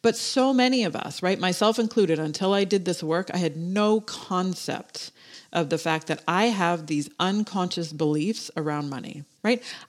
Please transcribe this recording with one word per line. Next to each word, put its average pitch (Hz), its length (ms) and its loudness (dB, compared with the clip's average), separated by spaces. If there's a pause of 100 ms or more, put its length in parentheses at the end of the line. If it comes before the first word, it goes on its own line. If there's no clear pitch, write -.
But 226 160 2
so 262 380 2
many 254 300 4
of 170 120 -2
us, - 260 -8
right, 185 160 2
myself 196 400 4
included, 208 400 2
until 156 360 0
I 202 100 4
did 196 200 0
this 175 180 -2
work, 170 300 -2
I 180 60 -2
had 160 180 0
no 208 440 2
concept - 1080 -6 (420)
of 165 180 0
the 160 80 0
fact 160 280 -2
that 160 220 -4
I 185 180 4
have 175 400 0
these 147 220 -2 (100)
unconscious 185 720 -2
beliefs 151 640 -2
around 147 340 -4
money, 139 340 -10 (180)
right? 240 200 0 (260)